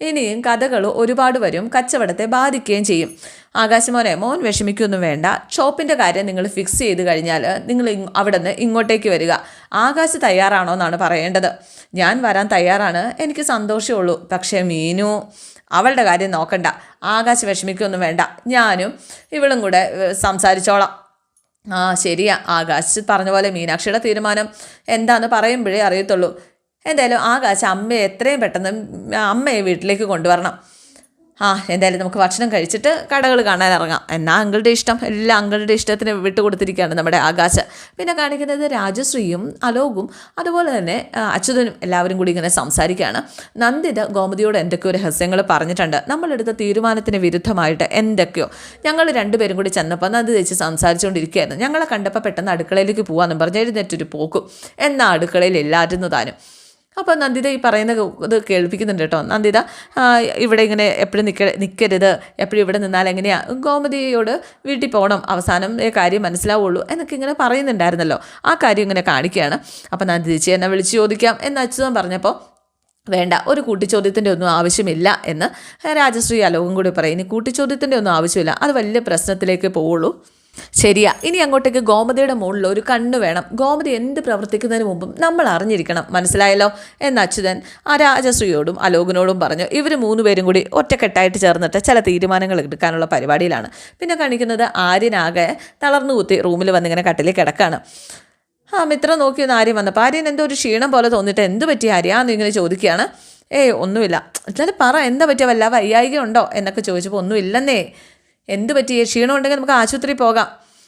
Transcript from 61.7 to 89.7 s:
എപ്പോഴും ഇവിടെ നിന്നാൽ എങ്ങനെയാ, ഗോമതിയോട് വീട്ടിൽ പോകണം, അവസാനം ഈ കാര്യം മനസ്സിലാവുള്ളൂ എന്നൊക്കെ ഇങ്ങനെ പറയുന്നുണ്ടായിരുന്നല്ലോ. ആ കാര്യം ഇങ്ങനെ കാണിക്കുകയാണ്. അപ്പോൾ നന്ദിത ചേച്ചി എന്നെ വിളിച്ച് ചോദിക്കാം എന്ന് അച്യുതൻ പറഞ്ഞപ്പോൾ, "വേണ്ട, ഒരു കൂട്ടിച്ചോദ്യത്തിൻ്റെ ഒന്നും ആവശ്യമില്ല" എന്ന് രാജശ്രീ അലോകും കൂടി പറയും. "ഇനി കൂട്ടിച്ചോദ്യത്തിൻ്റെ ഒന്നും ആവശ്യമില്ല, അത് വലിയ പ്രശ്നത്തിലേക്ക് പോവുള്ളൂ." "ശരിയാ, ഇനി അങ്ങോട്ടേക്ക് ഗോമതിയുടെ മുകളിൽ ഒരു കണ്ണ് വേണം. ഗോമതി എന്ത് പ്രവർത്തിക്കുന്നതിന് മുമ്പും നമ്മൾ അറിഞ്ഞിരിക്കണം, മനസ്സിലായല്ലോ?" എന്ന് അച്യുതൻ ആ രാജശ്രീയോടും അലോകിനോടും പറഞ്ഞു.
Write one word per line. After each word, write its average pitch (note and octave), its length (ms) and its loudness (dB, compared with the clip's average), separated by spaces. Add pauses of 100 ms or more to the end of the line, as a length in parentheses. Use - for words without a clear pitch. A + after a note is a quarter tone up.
എപ്പോഴും G3 220 0
ഇവിടെ F#3+ 160 0
നിന്നാൽ F#3+ 320 0
എങ്ങനെയാ, F#3+ 420 -2
ഗോമതിയോട് C4 920 -2 (240)
വീട്ടിൽ C4+ 240 -4
പോകണം, G3+ 400 2
അവസാനം F#3+ 540 -2
ഈ A3+ 60 0
കാര്യം G3 340 2
മനസ്സിലാവുള്ളൂ F#3 680 0
എന്നൊക്കെ E4 240 -8
ഇങ്ങനെ C4+ 240 -4
പറയുന്നുണ്ടായിരുന്നല്ലോ. F#3+ 800 0 (260)
ആ - 80 2 (100)
കാര്യം G#3+ 180 4
ഇങ്ങനെ G3 200 0
കാണിക്കുകയാണ്. E3 580 0 (340)
അപ്പോൾ F#3+ 120 -4
നന്ദിത E3+ 260 0
ചേച്ചി D#3+ 200 0
എന്നെ F#3 160 2
വിളിച്ച് F#3+ 240 0
ചോദിക്കാം G#3+ 500 2
എന്ന് C#4 200 -4
അച്യുതൻ B3+ 320 -2
പറഞ്ഞപ്പോൾ, F#3+ 420 -2 (720)
"വേണ്ട, F3+ 240 0 (140)
ഒരു C#4+ 140 2
കൂട്ടിച്ചോദ്യത്തിൻ്റെ G3+ 680 0
ഒന്നും F3 180 0
ആവശ്യമില്ല" F3 760 2
എന്ന് E3 220 -2 (500)
രാജശ്രീ A#3 440 2
അലോകും F3 340 2
കൂടി F#3 140 0
പറയും. D#3+ 240 0
"ഇനി F3+ 100 -4
കൂട്ടിച്ചോദ്യത്തിൻ്റെ C4 760 -2
ഒന്നും G#3 140 0
ആവശ്യമില്ല, E3 500 0
അത് D4 100 2
വലിയ A3+ 280 0
പ്രശ്നത്തിലേക്ക് F#3 680 -2
പോവുള്ളൂ." E3+ 580 -2 (500)
"ശരിയാ, G#3 380 4 (100)
ഇനി E4+ 140 -2
അങ്ങോട്ടേക്ക് C4+ 420 2
ഗോമതിയുടെ A#3+ 540 2
മുകളിൽ G3 340 -2
ഒരു G3+ 220 -2
കണ്ണ് A#3+ 280 0
വേണം. F3+ 260 -2 (100)
ഗോമതി C#4+ 360 0
എന്ത് B3+ 300 -4
പ്രവർത്തിക്കുന്നതിന് A3 680 -2
മുമ്പും F#3 320 -6
നമ്മൾ E4 280 2
അറിഞ്ഞിരിക്കണം, F3+ 600 0
മനസ്സിലായല്ലോ?" G3 640 4 (300)
എന്ന് C4 200 2
അച്യുതൻ F#3 400 -2 (260)
ആ D4 80 2
രാജശ്രീയോടും A#3+ 840 2
അലോകിനോടും F#3 580 2
പറഞ്ഞു. D#3+ 320 0